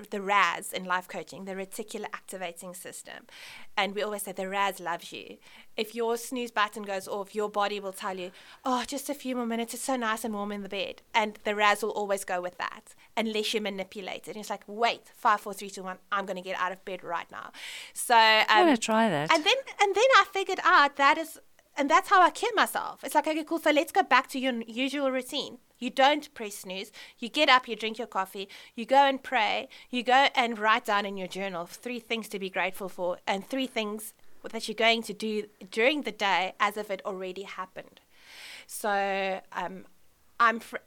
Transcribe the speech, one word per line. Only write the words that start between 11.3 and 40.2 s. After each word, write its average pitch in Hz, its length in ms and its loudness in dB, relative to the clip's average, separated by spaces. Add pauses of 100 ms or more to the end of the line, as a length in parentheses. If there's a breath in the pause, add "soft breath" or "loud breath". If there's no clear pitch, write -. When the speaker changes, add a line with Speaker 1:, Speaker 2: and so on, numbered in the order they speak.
Speaker 1:
the 208 140 -2
ras 208 260 4
will 214 80 -2
always 196 340 -2
go 180 160 -4
with 180 180 -8
that, - 360 -10 (220 soft breath)
unless 220 360 -2
you 220 80 0
manipulate 196 680 -10
it. - 0 -
And 180 80 -12
it's 208 140 -10
like, 202 180 -8
"Wait, 214 480 -2
five, 208 240 2
four, 208 120 -10
three, 202 160 -10
two, 196 140 -12
one, 185 160 -10 (140)
I'm 196 140 -2
gonna 185 140 -6
get 185 160 -8
out 180 140 -2
of 190 140 -14
bed 180 180 -10
right 165 300 -6
now." - 180 -14 (420 loud breath)
So, - 220 2
um, 220 340 8
Speaker 2:
I'm 220 180 8
gonna 277 100 8
try 226 320 4
that. 160 240 2
Speaker 1:
and 320 100 4
then, 427 140 4 (260)
and 392 140 2
then 440 80 4 (100)
I 392 180 8
figured 381 300 -2
out 311 320 6
that 285 240 6
is, 311 220 -8 (360)
and 285 140 0
that's 370 180 6
how 381 140 8
I 320 80 8
cure 440 240 -2
myself. - 480 0
It's - 140 -2
like, 294 100 2
"Okay, 311 160 -2
cool. 320 160 -2
So 311 140 4
let's 302 180 2
go 370 140 4
back 262 240 4
to 277 100 -8
your 254 140 -2
n-, 226 160 -6
usual 262 420 -2
routine." 254 480 -6 (220)
You 247 100 -4
don't 294 440 4
press 208 240 -10
snooze. 190 340 -12 (260 loud breath)
You 233 100 -6
get 302 220 2
up, 247 180 6
you 233 80 -4
drink 220 220 -6
your 233 80 -6
coffee, 190 420 -6 (280 loud breath)
you 226 100 -8
go 277 180 8
and 269 180 2
pray, 214 460 0 (220 loud breath)
you 247 140 -2
go 269 300 6
and 233 240 0
write 220 280 2
down 202 180 0
in 196 140 -8
your 185 80 -8
journal 185 400 -6
three 247 320 -10
things 226 300 -6
to 208 100 -8
be 190 100 -6
grateful 185 400 -4
for 180 380 -4
and 196 200 -2
three 262 200 -4
things 214 480 -6 (380)
that 226 140 -8
you're 220 100 -8
going 226 260 4
to 208 100 -8
do 214 300 -4 (280)
during 269 320 2
the 214 100 -8
day 190 480 0
as 208 180 0
if 214 120 -6
it 190 140 -6
already 190 380 -8
happened. - 580 -14 (640 loud breath)
So, 196 760 -2 (120)
um, 185 320 -8 (560)